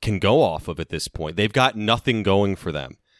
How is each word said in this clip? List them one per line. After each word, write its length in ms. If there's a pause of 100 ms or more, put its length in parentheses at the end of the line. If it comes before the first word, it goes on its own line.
can 180
go 220
off 280
of 100
at 100
this 200
point. 260
They've 160
got 240
nothing 480
going 320
for 160
them. 260 (220)